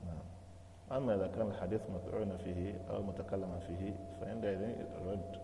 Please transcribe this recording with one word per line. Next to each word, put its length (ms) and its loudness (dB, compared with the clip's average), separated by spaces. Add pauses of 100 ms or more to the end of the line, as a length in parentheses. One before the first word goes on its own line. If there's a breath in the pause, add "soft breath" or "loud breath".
نعم. 920 -6
أما 180 6
إذا 120 6
كان 200 2
الحديث 420 2
مطعون 480 0
فيه 520 0
أو 120 2
متكلما 580 0
فيه 360 -2 (260)
فعندئذ 400 2
يرد 840 -2